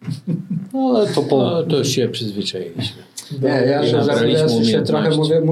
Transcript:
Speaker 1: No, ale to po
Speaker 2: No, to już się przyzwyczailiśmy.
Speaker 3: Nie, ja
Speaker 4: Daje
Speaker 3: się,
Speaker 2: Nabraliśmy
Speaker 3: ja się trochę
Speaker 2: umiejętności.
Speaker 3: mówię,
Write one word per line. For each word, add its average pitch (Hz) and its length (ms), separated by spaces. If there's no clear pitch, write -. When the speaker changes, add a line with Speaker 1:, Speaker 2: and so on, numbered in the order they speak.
Speaker 1:
No, 262 220
ale 214 120
to - 140
po 135 160
Speaker 2:
No, 160 260
to 160 140
już 131 100
się 123 220
przyzwyczailiśmy. 98 920
Speaker 3:
Nie, 131 60
ja 131 320
Speaker 4:
Daje - 120
Speaker 3:
się, 123 60
Speaker 2:
Nabraliśmy 143 600
Speaker 3:
ja - 60
się 214 180
trochę 151 260
Speaker 2:
umiejętności. 151 120
Speaker 3:
mówię, 156 220